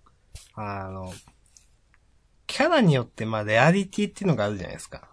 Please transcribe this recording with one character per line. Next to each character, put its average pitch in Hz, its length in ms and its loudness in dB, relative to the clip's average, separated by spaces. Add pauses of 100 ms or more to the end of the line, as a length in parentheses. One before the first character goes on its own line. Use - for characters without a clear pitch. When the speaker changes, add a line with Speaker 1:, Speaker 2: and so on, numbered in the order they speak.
(560)
Speaker 1:
う - 60 -14
ん。 - 20 -10
Speaker 2:
あ 101 260 -10
の、 95 240 -12 (1300)
キ - 160 -2
ャ 320 60 2
ラ 330 100 4
に 180 140 6
よ 123 100 2
っ - 20 -6
て、 - 200 -10
ま 110 140 -2
あ、 107 40 -4
レ 107 160 4
ア 143 100 8
リ 190 200 0
テ 208 140 -2
ィ 202 60 -2
っ - 40 -16
て - 100 -12
い 190 40 0
う - 20 -
の 135 80 2
が 104 80 0
あ 104 40 -2
る 104 60 -4
じ 92 80 -8
ゃ 90 40 -10
な 87 40 -10
い 87 40 -12
で - 40 -14
す - 100 -18
か。 - 240 -18